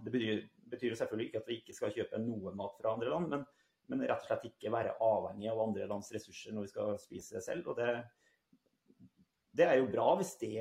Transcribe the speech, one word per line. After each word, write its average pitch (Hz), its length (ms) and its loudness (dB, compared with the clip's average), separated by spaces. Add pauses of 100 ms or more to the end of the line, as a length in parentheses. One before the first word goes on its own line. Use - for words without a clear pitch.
Det 110 100 -6
betyr, 110 280 2 (260)
betyr 120 240 -2
jo 117 80 -4
selvfølgelig 110 280 -2
ikke 110 140 -4
at - 80 -14
vi 117 80 -4
ikke - 160 -18
skal 107 180 -2
kjøpe 110 300 -2
noe 110 320 -4
mat 101 240 -6
fra 110 160 2
andre 117 160 -2
land, 165 180 0
men, 143 160 0 (440)
men 127 180 0
rett 117 160 2
og - 80 -14
slett 113 160 0
ikke 107 260 -6
være 113 280 2
avhengig 104 500 4
av 113 100 0
andre 98 300 0
lands 101 240 -6
ressurser 107 400 -8
når 104 140 -4
vi - 40 -20
skal 104 260 0
spise - 440 -10
selv. - 260 -6
Og 131 120 -2
det, 120 100 2 (1600)
det 165 140 8
er 135 120 8
jo 123 120 4
bra 117 240 6
hvis 196 220 -2
det 107 220 -4